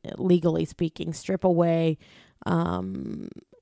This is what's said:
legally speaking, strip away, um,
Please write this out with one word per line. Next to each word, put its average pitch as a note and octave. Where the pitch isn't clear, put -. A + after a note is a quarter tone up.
legally E3+
speaking, D#3+
strip -
away, E3
um, E3+